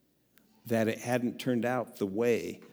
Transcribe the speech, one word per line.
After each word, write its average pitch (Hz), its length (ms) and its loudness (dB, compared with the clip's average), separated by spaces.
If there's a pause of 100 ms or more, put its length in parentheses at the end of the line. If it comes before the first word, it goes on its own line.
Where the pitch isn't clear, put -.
(640)
that 113 220 2
it 110 100 0
hadn't 123 420 -2
turned 120 260 0
out 123 340 -2
the 104 60 0
way 98 540 0 (140)